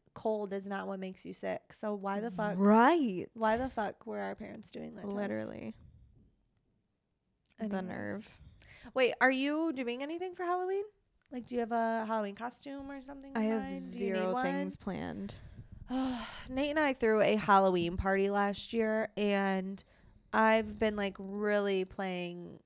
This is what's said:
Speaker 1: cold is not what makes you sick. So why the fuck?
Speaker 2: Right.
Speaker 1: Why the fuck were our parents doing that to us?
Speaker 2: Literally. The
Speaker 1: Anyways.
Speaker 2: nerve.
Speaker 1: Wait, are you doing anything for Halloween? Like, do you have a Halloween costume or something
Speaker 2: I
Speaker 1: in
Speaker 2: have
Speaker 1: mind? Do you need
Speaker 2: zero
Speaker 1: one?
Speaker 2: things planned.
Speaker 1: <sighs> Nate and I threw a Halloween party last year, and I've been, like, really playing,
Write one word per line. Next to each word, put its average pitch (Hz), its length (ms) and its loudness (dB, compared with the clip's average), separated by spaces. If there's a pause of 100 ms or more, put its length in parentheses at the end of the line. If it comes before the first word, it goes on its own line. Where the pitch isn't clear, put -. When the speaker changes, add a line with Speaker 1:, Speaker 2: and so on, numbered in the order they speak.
(140)
Speaker 1:
cold 208 400 -2
is 196 140 -6
not 196 200 -6
what 196 120 -6
makes 190 260 -10
you 185 80 -10
sick. 185 280 -6 (120)
So 214 220 -4
why 196 240 -2
the 226 120 -4
fuck? 208 260 -2
Speaker 2:
Right. 220 760 8
Speaker 1:
Why 220 240 2
the 254 120 -2
fuck - 360 -6
were 214 140 -8
our 196 160 -6
parents 208 360 -14
doing 233 240 -12
that - 60 -14
to 202 60 -8
us? 202 60 -4
Speaker 2:
Literally. 208 640 -4 (1800)
The 220 60 -4
Speaker 1:
Anyways. 196 180 -4
Speaker 2:
nerve. 202 460 -8 (640)
Speaker 1:
Wait, 262 280 2
are 262 100 6
you 294 420 0
doing 247 300 -4
anything 339 320 -6
for 370 80 -6
Halloween? 370 400 0 (460)
Like, 247 160 -10
do 247 100 -8
you 240 40 0
have 233 140 -2
a 226 340 0
Halloween 214 280 -2
costume 277 540 -10
or 277 120 -12
something 269 340 -16
Speaker 2:
I 226 80 0
Speaker 1:
in 220 80 2
Speaker 2:
have 220 120 0
Speaker 1:
mind? 269 100 -6
Do 240 320 -6
you 190 80 0
need 185 60 2
Speaker 2:
zero 185 140 0
Speaker 1:
one? 254 120 0
Speaker 2:
things 269 320 -2
planned. 180 580 -8 (240)
Speaker 1:
<sighs> - 300 -18 (600)
Nate 269 200 0
and 302 100 0
I 285 140 4
threw 220 280 4
a 202 140 6
Halloween 190 600 6
party 196 320 2
last 202 420 0
year, 220 460 0
and 196 680 0 (480)
I've 220 480 4
been, 214 160 2
like, 202 240 -2
really 202 640 0
playing, 180 840 -6